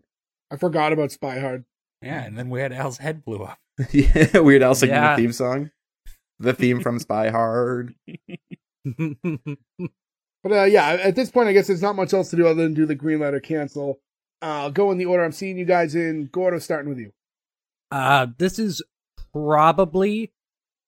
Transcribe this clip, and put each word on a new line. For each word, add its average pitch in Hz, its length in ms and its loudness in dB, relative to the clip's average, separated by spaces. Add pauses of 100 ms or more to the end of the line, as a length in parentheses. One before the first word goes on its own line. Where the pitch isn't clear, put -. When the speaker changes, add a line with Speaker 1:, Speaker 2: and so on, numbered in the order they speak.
(520)
Speaker 1:
I 139 60 -12
forgot 156 360 0
about 147 180 -2
Spy 135 280 -8
Hard. 127 260 -8 (360)
Speaker 2:
Yeah, 139 220 -10
and 107 140 -14
then 123 120 -10
we 127 120 -6
had 135 100 -6
Al's 131 280 -8
head 156 260 -10
blew 104 180 -8
up. - 160 -16 (180)
Speaker 3:
<laughs> 131 140 -6
Yeah, 151 480 6
Weird 139 220 8
Al 127 140 4
singing 135 200 2
Speaker 4:
Yeah. 147 200 4
Speaker 3:
the 113 60 0
theme 117 120 0
song. 135 380 -4 (680)
The 123 140 0
theme 123 280 2
from 120 180 -4
Spy 110 300 -2
Hard. 120 640 -2 (920)
Speaker 4:
<laughs> - 0 - (1600)
Speaker 1:
But, 196 80 -4
uh, 202 140 4
yeah, 190 240 6
at 185 260 0
this 247 160 -2
point, 240 180 2
I 196 40 2
guess 196 140 4
there's 180 140 -2
not 202 140 -2
much 190 180 -2
else 185 160 0
to 170 60 -6
do 170 100 4
other 160 160 2
than 160 140 0
do 156 100 2
the 156 80 -4
green 151 260 -4
light 143 140 -2
or 135 60 -4
cancel. 143 600 -6 (420)
Uh, 165 40 -12 (180)
I'll 143 80 -6
go 196 200 2
in 180 80 -2
the 180 60 -2
order 180 180 2
I'm 160 80 -2
seeing 190 260 -10
you 180 80 -6
guys 170 300 2
in. 160 360 -4
Gordo, 180 280 0
starting 147 300 -6
with 127 100 -8
you. 107 120 -14 (800)
Speaker 4:
Uh, 135 380 2 (100)
this 185 220 -2
is 208 240 -4 (500)
probably 165 960 2 (560)